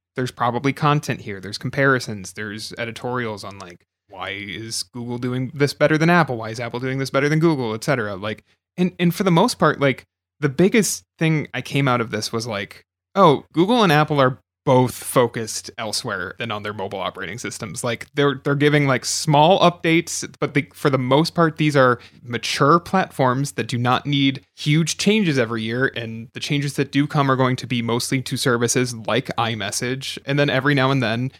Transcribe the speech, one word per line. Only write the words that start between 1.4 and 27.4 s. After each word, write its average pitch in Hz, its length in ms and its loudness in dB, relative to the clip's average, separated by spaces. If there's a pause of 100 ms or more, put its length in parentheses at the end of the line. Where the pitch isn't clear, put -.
There's 98 160 -10
comparisons. 123 760 -2
There's 107 440 -10
editorials 117 680 -6
on, 98 160 -14
like, 90 240 -18 (260)
why 95 200 -10
is 104 540 -8
Google 120 340 -10
doing 123 360 -4
this 139 200 0
better 151 240 4
than 160 120 2
Apple? 156 280 4
Why 113 120 -10
is 113 120 -10
Apple 117 180 -6
doing 131 200 -4
this 135 100 -4
better 139 180 2
than 156 120 2
Google, 139 340 2
et 110 100 -8
cetera? 110 320 -2
Like, 104 300 -8 (320)
and, 180 220 0
and 175 140 4
for - 100 -4
the 190 80 2
most 180 280 4
part, 151 220 2
like, 139 240 0 (340)
the 147 100 0
biggest 185 540 2 (160)
thing 160 340 0
I 127 80 -6
came 139 280 0
out 123 100 4
of 117 120 -4
this 107 200 -4
was, 113 160 -4
like, 104 380 -8 (300)
oh, 170 360 6
Google 214 320 2
and 180 80 4
Apple 147 300 2
are 131 180 2 (260)
both 127 300 4
focused - 840 -2
elsewhere 101 600 -6
than 117 100 -6
on 104 140 -8
their 104 80 -6
mobile 98 300 -8
operating 92 360 -8
systems. 107 460 -10
Like, 117 300 -6
they're, 143 320 0
they're 143 100 2
giving, 147 320 4
like, 127 160 0
small 156 560 4
updates, 170 640 0 (140)
but - 140 -4
they, 143 200 0
for - 160 0
the 131 80 4
most 131 380 2
part, 165 220 2
these 151 180 0
are 127 240 6 (240)
mature 139 560 2
platforms 139 760 0
that 113 140 -4
do 120 100 -4
not 123 280 0
need 139 360 0 (140)
huge 151 400 0
changes 196 420 2
every 113 260 0
year. 123 340 0
And 113 360 -10
the 117 60 -14
changes 143 380 -4
that - 160 -2
do 139 140 2
come 143 220 2
are 131 60 4
going 127 220 2